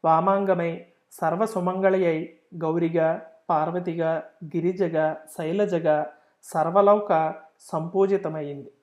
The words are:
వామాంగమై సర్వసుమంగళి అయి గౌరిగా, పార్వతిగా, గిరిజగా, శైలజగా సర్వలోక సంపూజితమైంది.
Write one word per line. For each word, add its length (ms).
వామాంగమై 800
సర్వసుమంగళి 920
అయి 320
గౌరిగా, 580
పార్వతిగా, 720
గిరిజగా, 720
శైలజగా 720
సర్వలోక 920
సంపూజితమైంది. 1120